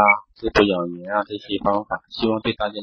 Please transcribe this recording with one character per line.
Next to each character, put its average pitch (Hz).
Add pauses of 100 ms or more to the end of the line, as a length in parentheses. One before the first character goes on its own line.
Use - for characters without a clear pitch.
(340)
滋 110
补 104
养 90
颜 90
啊 104
这 104
些 101
方 101
法， -
希 -
望 110
对 113
大 110
家 104